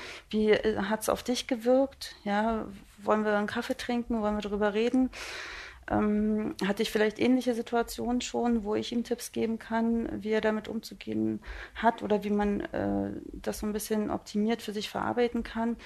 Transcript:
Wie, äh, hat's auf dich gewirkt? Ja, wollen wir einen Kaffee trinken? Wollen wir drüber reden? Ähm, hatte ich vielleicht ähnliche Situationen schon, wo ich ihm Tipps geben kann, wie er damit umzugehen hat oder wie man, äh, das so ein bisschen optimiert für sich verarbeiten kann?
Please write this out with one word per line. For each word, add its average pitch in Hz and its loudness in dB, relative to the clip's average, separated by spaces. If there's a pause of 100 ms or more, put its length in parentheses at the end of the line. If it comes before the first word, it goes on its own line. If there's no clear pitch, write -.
(280)
Wie, 214 4
äh, 214 4
hat's 220 0
auf - 2
dich 247 -2
gewirkt? 254 2 (100)
Ja, 214 0 (360)
wollen 214 4
wir 208 4
einen 208 2
Kaffee 240 -4
trinken? 240 -2
Wollen 208 2
wir 208 -2
drüber 202 0
reden? 247 4 (800)
Ähm, 214 2 (120)
hatte 202 0
ich 214 0
vielleicht 214 2
ähnliche 247 4
Situationen 233 -2
schon, 233 0
wo 208 -2
ich 220 -2
ihm 233 0
Tipps - -4
geben 226 0
kann, 226 0
wie 214 -4
er 214 2
damit 214 0
umzugehen 214 -2 (340)
hat 226 2
oder 208 2
wie 202 -4
man, 202 2
äh, - -2 (200)
das - -6
so 214 -4
ein 214 -2
bisschen 214 -2
optimiert 214 0
für 214 -8
sich 202 -6
verarbeiten 233 0
kann? 233 -2